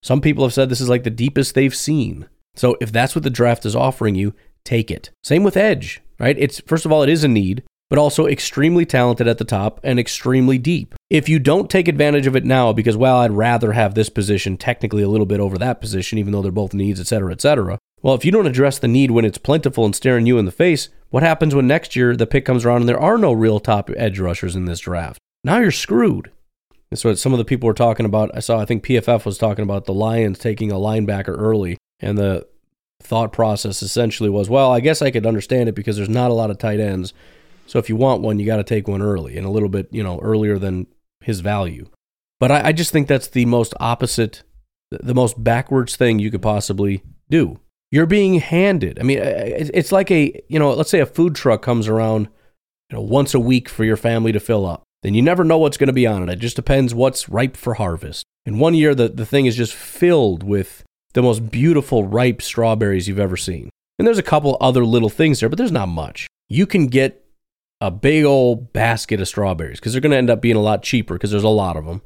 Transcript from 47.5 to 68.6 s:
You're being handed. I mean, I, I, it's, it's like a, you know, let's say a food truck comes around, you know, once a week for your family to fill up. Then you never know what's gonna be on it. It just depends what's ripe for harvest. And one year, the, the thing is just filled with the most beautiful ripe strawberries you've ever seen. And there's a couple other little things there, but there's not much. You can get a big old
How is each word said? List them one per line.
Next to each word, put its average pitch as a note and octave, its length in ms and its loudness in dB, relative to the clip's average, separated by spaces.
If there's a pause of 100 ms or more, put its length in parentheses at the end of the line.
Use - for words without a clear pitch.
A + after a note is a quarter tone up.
You're D3+ 160 4
being F#3 360 4
handed. E3+ 580 0
I - 40 -6
mean, C3 160 2
I, - 20 -2
I, - 240 -2 (140)
it's, D3 140 -6
it's - 200 0
like G3 180 2
a, D#3 380 2
you D#3 100 0
know, D3 140 2
let's D3 160 -2
say F#3 100 2
a C#3 60 4
food E3 300 0
truck A2+ 260 0
comes A#2 260 -2
around, A2 400 0 (600)
you A#2 80 -10
know, G#2+ 40 -8
once B2 320 0
a C3+ 60 4
week B2 300 0
for - 160 -2
your A2 120 2
family A2+ 360 0
to G#2 80 -2
fill G#2 240 -2
up. F2 180 -8 (200)
Then G2 100 -2
you A2 80 4
never F3 240 2
know D#3+ 120 4
what's D3+ 200 2
gonna C3+ 160 2
be B2+ 120 4
on G#2+ 180 0
it. F2+ 100 -4
It F2+ 60 -8
just A#2 180 -6
depends C3 360 0
what's C3 360 -2
ripe B2+ 260 -2
for A#2 200 -6
harvest. - 500 -6 (200)
And G#2 140 -4
one E3 140 4
year, D3+ 200 4
the, B2 140 2
the G#2+ 180 -6
thing C#3 200 2
is A#2+ 100 2
just A#2 180 -2
filled A#2+ 720 0
with G2 400 -4 (320)
the B2 80 2
most A2+ 260 0
beautiful C#3 540 2
ripe A2+ 360 0
strawberries G#2+ 680 0
you've G2 120 -4
ever F#2 160 0
seen. E2+ 320 -8 (300)
And G3+ 100 4
there's A3+ 120 4
a - 40 -2
couple D3 380 0
other B2+ 240 4
little A2+ 240 2
things D#3 300 2
there, A2+ 100 0
but E3 80 -4
there's A#3+ 140 0
not G#2+ 180 -2
much. D#2+ 380 -10 (220)
You F3 180 2
can F3 180 2
get C3+ 400 0 (560)
a G2 80 -2
big C#3+ 360 2
old B2+ 480 2